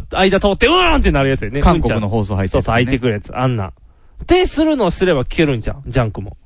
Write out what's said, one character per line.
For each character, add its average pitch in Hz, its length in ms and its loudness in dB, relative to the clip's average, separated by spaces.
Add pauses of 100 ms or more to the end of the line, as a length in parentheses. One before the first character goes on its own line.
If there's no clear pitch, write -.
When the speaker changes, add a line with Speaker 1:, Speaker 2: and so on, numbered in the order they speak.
(120)
Speaker 1:
間 190 260 2
通 208 100 0
っ 196 100 0
て、 233 80 2
う 285 40 4
ー 349 220 4
ん - 40 2
っ 269 40 2
て 190 120 2
な 139 100 2
る 135 80 0
や 131 80 0
つ 113 80 -8
や 107 40 -8
ね。 143 120 -4
Speaker 2:
韓 160 180 4
国 107 180 0
の 104 120 -4
放 110 140 0
送 98 120 -4
入 95 100 0
っ - 40 -2
て - 20 -14
る 139 60 2
ね。 - 40 0
Speaker 1:
そ - 0 -
う - 0 -
そ 113 100 -2
う、 - 20 2
入 123 100 2
っ - 20 -2
て 131 120 0
く 123 100 -2
る 107 60 0
や 104 80 -6
つ。 - 120 -14
あ 127 120 -2
ん 123 100 -2
な。 98 120 -4
っ - 40 -16 (540)
て 359 200 4
す - 160 0
る 311 140 2
の 220 100 2
を 170 40 2
す - 140 -4
れ 170 100 4
ば 127 80 0
聞 - 140 -8
け 165 100 2
る 135 100 0
ん 110 60 -6
じ 110 80 -4
ゃ - 40 -4
ん、 - 120 -16
ジ 127 120 -4
ャ 120 80 2
ン 107 40 -4
ク 101 100 -10
も。 101 260 -12